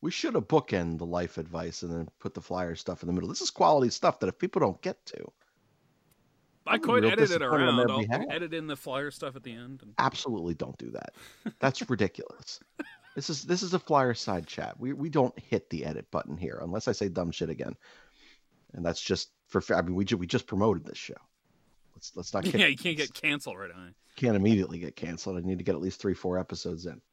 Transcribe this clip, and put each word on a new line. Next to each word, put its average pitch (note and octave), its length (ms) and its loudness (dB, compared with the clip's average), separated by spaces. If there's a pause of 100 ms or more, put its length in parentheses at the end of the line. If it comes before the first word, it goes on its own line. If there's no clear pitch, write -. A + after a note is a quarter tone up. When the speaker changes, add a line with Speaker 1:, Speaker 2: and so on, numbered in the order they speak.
Speaker 1:
We D#3 100 -2
should B3+ 240 -2
have C3+ 140 2
bookend F2+ 500 2
the E2+ 60 -4
life F2 320 -2
advice E2 460 -6
and E2+ 100 -6
then E2 160 -4 (120)
put - 120 -8
the - 80 -10
flyer F2 360 -4
stuff - 260 -8
in E2+ 60 -6
the F2 40 0
middle. F2+ 160 0
This D#3+ 140 -6
is F4 80 0
quality D3+ 400 6
stuff - 300 2
that G2 80 2
if - 100 -4
people - 220 0
don't A2+ 200 2
get - 260 -8
to, - 240 -12 (1400)
Speaker 2:
I D#3+ 80 4
Speaker 1:
I'm A3+ 60 4
Speaker 2:
could B3 220 6
Speaker 1:
real A2+ 100 8
Speaker 2:
edit - 60 4
it A3 80 8
Speaker 1:
disappointed D#3+ 280 2
on C#3+ 80 6
Speaker 2:
around. D3+ 160 6
Speaker 1:
their A#2+ 120 6
Speaker 2:
I'll A2+ 160 2
Speaker 1:
behalf. B2 240 0
Speaker 2:
edit E3 240 -4
in D#3+ 120 -4
the D3 100 -6
flyer C#3 340 -6
stuff C3+ 240 -10
at C3 80 -14
the B2 100 -12
end. B2 300 -14
And A2 160 -20
Speaker 1:
Absolutely G#2 560 0
don't - 240 -8
do A#1 140 -12
that. - 220 -12 (220)
Speaker 2:
<laughs> - 220 -12
Speaker 1:
That's C3+ 320 0
ridiculous. - 680 -4 (560)
This C#3 120 -8
is, C#3+ 160 -4
this F3+ 180 0
is F3+ 120 -4
a F3+ 40 4
flyer C3+ 360 4
side F2+ 320 -4
chat. - 320 -8
We, B2+ 140 -6
we C#3+ 180 -4
don't C#3 280 4
hit - 320 -2
the D2+ 140 -4
edit C#2+ 260 -6
button - 260 -4
here E2 260 -6
unless F2 240 -4
I B2 60 0
say G2+ 160 0
dumb F2 240 -2
shit D#2+ 180 -4
again. - 240 -6 (1000)
And E2+ 140 -4
that's E2+ 160 -2
just - 300 -2 (160)
for G2 120 2
fa-, - 160 0
I F#2 60 4
mean, F2+ 140 0
we G2 80 2
ju-, G#2+ 120 0
we F2 120 -4
just - 180 0
promoted F#2+ 380 2
this - 120 -12
show. - 180 -12 (800)
Let's, - 200 -18
let's - 180 -8
not G2 120 0
kick E3+ 100 0
Speaker 2:
<laughs> - 0 -
Yeah, F3 140 8
you C3+ 80 2
can't E3 200 -2
get D3 160 -4
canceled C#3+ 460 -4
right F#2+ 120 -10
away. F2+ 180 -16 (280)
Speaker 1:
Can't A#2+ 200 4
immediately G2 420 4
get E2+ 180 -10
canceled. F2 420 -6
I F2 80 -4
need F#2 120 -2
to F2+ 60 -6
get F#2+ 100 2
at D2 60 -6
least F#2+ 200 -4
three, G2 140 0
four F2+ 240 -2
episodes F2 480 -6
in. D#2+ 140 -12 (120)